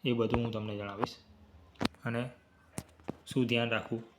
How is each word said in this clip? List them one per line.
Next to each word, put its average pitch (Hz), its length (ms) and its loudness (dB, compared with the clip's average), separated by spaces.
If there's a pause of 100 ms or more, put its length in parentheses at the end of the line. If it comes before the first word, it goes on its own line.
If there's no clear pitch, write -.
એ - 40 4
બધું 117 300 4
હું 113 120 -2
તમને 107 240 -4
જણાવીશ 101 380 -4 (880)
અને 117 160 0 (1040)
શું 131 220 2
ધ્યાન 117 260 4
રાખવું 113 260 -2 (160)